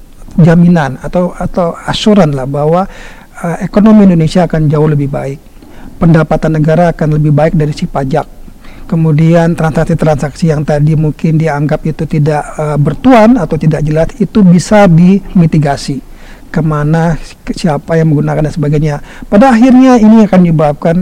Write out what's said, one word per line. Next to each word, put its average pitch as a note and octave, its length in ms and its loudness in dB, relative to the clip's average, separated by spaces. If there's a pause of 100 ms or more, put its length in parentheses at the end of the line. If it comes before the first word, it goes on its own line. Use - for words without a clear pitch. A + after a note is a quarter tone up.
(380)
jaminan E3+ 640 2
atau, F3+ 320 -4
atau F3+ 400 -4 (160)
asuran D#3 480 0
lah B2+ 80 -6
bahwa, D3+ 400 -2 (540)
eh, E3+ 260 -8
ekonomi G#3+ 380 4
Indonesia F3 400 2
akan D#3 240 -2
jauh D#3 240 0
lebih C#3+ 160 -2
baik, C#3 320 -8 (560)
pendapatan D#3+ 640 0
negara D#3+ 320 2
akan D3+ 240 -2
lebih D3+ 160 0
baik D3+ 240 0
dari D3 160 0
si E3 160 -8
pajak. C#3 400 -4 (580)
Kemudian D#3+ 680 2
transaksi-transaksi D#3+ 960 -2
yang D3 80 -4
tadi D3+ 320 0
mungkin D#3 460 -2
dianggap D3+ 480 -2
itu D#3 180 -6
tidak, D3 380 -2 (160)
eh, D3+ 180 -4
bertuan A3 640 2
atau E3 160 -4
tidak D#3 260 -2
jelas, D#3 380 -2
itu G#3 240 0
bisa F#3 480 4
dimitigasi. E3 1200 0 (320)
Kemana, D#3 760 -2 (240)
ke-, - 80 -10
siapa D#3+ 480 -2
yang D#3+ 160 0
menggunakan D3+ 320 -2
dan - 80 -8
sebagainya. D3 400 -2 (320)
Pada B3+ 240 4
akhirnya B3+ 480 4
ini G#3+ 240 6
akan F#3+ 160 2
menyebabkan D#3+ 640 0